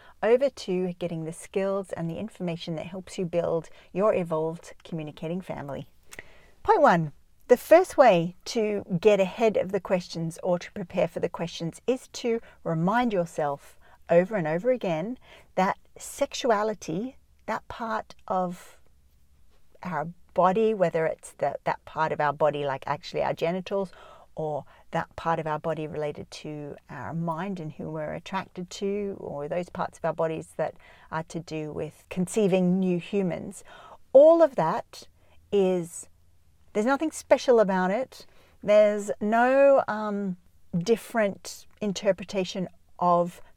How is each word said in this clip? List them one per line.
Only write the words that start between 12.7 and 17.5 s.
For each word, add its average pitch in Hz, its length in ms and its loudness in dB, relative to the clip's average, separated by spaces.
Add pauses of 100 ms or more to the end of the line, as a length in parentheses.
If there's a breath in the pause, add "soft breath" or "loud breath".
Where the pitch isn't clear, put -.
yourself 160 640 -4 (300 soft breath)
over 185 280 4
and 165 100 -2
over 175 240 -2
again 202 480 -4 (360 loud breath)
that 185 240 0 (200)
sexuality, 220 1200 -4 (300)
that 220 220 -8